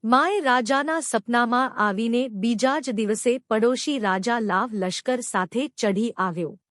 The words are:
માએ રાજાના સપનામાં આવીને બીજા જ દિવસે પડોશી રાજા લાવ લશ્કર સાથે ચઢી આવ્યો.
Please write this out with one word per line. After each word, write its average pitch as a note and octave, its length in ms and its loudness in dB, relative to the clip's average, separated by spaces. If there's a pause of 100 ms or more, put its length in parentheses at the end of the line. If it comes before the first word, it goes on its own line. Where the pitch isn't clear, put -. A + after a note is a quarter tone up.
માએ D4 360 4
રાજાના C#4 600 2
સપનામાં A#3+ 760 0
આવીને A3+ 500 0
બીજા A#3 520 0
જ C4+ 100 -8
દિવસે A3 480 0
પડોશી B3 640 0
રાજા G#3 400 0
લાવ G#3 340 0
લશ્કર G3+ 460 -2
સાથે A3+ 480 -2
ચઢી G#3+ 440 0
આવ્યો. F3 480 -4 (120)